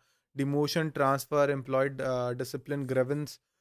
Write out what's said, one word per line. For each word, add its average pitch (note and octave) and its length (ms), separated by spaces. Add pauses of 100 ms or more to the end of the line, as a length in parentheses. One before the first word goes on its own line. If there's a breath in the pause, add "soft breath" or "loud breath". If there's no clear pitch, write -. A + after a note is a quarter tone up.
(360)
demotion, C#3+ 560
transfer, C#3 560
employee, C3+ 440 (100)
uh, B2 320
discipline, C#3 500
grievance, C3 540 (220)